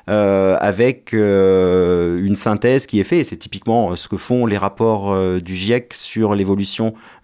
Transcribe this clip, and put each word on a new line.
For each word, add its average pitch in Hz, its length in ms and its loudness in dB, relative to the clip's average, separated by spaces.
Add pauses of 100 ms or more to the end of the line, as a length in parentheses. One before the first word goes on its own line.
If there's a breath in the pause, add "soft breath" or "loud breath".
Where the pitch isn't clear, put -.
euh, 98 500 2
avec, 107 540 0
euh, 92 1080 2
une 98 140 0
synthèse 120 500 0
qui 107 140 -2
est 95 60 0
faite. 175 140 0
Et 147 40 0
c'est - 140 -10
typiquement, 107 560 -2
euh, - 20 -4
ce - 140 -12
que 101 80 -6
font 123 280 -2
les 101 120 0
rapports, 101 560 -2
euh, 92 260 0
du 90 160 -8
giec 107 380 -4
sur 110 400 -2
l'évolution, 101 640 -2 (280 loud breath)